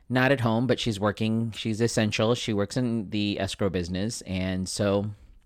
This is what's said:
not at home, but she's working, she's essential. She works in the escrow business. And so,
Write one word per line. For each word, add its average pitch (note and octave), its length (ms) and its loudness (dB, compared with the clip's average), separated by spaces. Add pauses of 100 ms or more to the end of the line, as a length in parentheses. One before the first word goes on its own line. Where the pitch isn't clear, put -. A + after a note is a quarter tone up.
not B2+ 240 2
at C3 80 0
home, A#2 260 2
but A#2+ 100 2
she's G#2 220 -2
working, A2 560 0
she's A2 240 -4
essential. A2+ 560 2
She - 160 -4
works G2+ 240 0
in A#2 360 -2
the G#2 280 0
escrow G2 300 -2
business. F#2 540 -2
And F#2 440 -2
so, G2+ 380 2 (400)